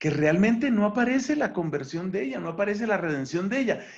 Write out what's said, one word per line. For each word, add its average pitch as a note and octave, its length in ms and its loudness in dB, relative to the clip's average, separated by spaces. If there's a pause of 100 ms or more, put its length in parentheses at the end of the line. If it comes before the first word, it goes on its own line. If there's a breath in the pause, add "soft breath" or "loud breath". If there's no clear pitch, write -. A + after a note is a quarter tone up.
que D#3 100 0
realmente F#3+ 600 4
no G#3 140 4
aparece B3+ 520 2
la A#3+ 160 0
conversión D#3+ 580 -4
de G3+ 140 -2
ella, C4 160 -6
no E3 80 -6
aparece G3+ 380 -2
la G#3 100 2
redención E3 520 -2
de B3+ 120 0
ella, A3+ 260 -2 (120 loud breath)